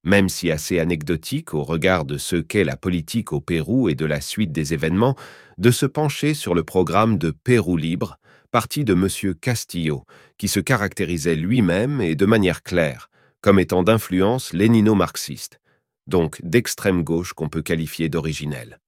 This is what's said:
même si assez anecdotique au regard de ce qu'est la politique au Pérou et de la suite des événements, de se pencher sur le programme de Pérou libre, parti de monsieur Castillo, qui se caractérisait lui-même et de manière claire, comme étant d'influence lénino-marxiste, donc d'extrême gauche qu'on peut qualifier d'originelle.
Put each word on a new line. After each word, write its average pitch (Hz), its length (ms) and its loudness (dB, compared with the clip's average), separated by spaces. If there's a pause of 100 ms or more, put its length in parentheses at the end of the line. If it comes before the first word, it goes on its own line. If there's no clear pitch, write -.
même 98 240 4
si 87 200 -2
assez 80 300 -2
anecdotique 85 720 -4
au 76 100 -2
regard 82 420 0
de 73 120 -6
ce 87 200 -4
qu'est 90 260 0
la 67 140 -2
politique 90 560 -4
au 71 80 -2
Pérou 90 480 0
et 76 40 0
de 78 120 -2
la 76 160 -2
suite 98 320 -4
des 76 200 -2
événements, 90 440 2 (400)
de 104 120 6
se 131 160 2
pencher 147 480 -2
sur 87 220 -2
le 82 80 0
programme 92 540 2
de 78 120 0
Pérou 98 460 2
libre, 82 420 -4 (340)
parti 131 340 0
de 156 80 4
monsieur 175 400 0
Castillo, 80 720 -4 (320)
qui 101 100 -4
se 95 140 0
caractérisait 87 760 0
lui-même 101 640 0
et 82 160 0
de 98 100 2
manière 104 380 2
claire, 78 460 -2 (320)
comme 98 180 6
étant 90 240 2
d'influence 107 680 2
lénino-marxiste, 104 1040 2 (480)
donc 80 340 0
d'extrême 92 640 0
gauche 82 300 -4
qu'on 78 160 -6
peut 80 120 -4
qualifier 80 460 -4
d'originelle. 73 800 -6